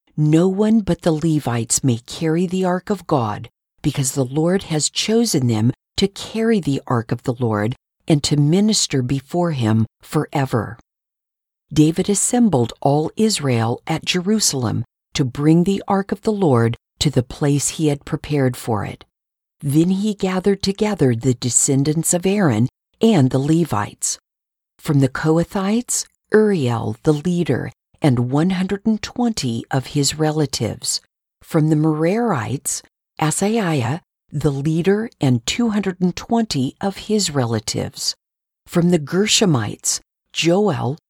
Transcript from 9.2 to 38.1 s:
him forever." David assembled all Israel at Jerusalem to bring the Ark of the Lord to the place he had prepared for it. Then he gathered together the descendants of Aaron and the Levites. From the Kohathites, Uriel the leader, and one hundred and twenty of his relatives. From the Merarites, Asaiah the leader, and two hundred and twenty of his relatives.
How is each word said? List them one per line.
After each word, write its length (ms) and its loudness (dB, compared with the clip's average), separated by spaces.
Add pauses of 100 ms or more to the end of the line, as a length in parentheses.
him 340 2 (160)
forever." 720 -2 (960)
David 340 2
assembled 720 2
all 380 0
Israel 720 0
at 180 -4
Jerusalem 800 -2 (300)
to 100 0
bring 380 4
the 240 -2
Ark 240 -2
of 100 -8
the 100 -2
Lord 460 2 (220)
to 100 0
the 140 0
place 460 -2
he 180 -2
had 180 -2
prepared 500 -2
for 300 -4
it. 180 -12 (580)
Then 280 2
he 240 -2
gathered 480 -2
together 540 0
the 180 0
descendants 800 0
of 140 0
Aaron 420 2 (320)
and 300 4
the 80 0
Levites. 800 -2 (580)
From 220 0
the 100 4
Kohathites, 960 -2 (280)
Uriel 680 2
the 80 2
leader, 600 -2 (280)
and 300 2
one 200 2
hundred 340 -4
and 160 0
twenty 680 -4
of 180 -4
his 300 -2
relatives. 840 -2 (420)
From 240 0
the 80 4
Merarites, 1080 -2 (400)
Asaiah 800 0 (300)
the 180 -2
leader, 600 0 (100)
and 260 2
two 260 0
hundred 280 -2
and 160 0
twenty 640 -2
of 160 -4 (160)
his 200 0
relatives. 840 -4 (500)